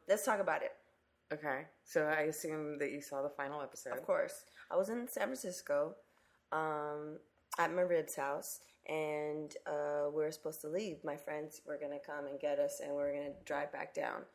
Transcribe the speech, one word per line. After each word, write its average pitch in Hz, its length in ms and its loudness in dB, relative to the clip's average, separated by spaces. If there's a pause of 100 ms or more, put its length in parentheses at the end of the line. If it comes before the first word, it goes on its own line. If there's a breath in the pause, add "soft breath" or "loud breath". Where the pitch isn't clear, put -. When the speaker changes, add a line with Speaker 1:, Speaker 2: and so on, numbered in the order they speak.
Speaker 1:
let's 208 160 6
talk 214 160 4
about 160 220 2
it. - 100 -2 (600)
Speaker 2:
Okay. 151 300 0 (220)
So 156 200 2
I 156 180 4
assume 156 560 -2
that 147 120 0
you 143 100 -4
saw 139 220 -4
the 143 80 0
final 143 320 -4
episode. 131 300 -8
Speaker 1:
Of 131 120 -4
course. - 400 0 (260 loud breath)
I - 60 0
was 190 120 4
in 240 200 -2
San - 160 0
Francisco, 180 680 0 (560 soft breath)
um, 151 680 0 (400)
at 165 160 4
my 180 80 6
ribs 170 340 4
house, 143 440 -2 (280 loud breath)
and, 151 680 0 (120)
uh, 147 420 2
we 151 140 2
were 156 100 2
supposed 165 300 -6
to 156 60 -6
leave. 175 360 -2
My 151 120 0
friends 151 500 -6
were 151 120 -4
gonna 143 260 -4
come 147 220 -4
and 139 140 -6
get 143 180 4
us, 143 220 2
and 147 100 -4
we 143 60 0
were 143 160 2
gonna 143 220 -4 (100)
drive 143 260 -2
back 143 240 -6
down. - 280 -2 (120 soft breath)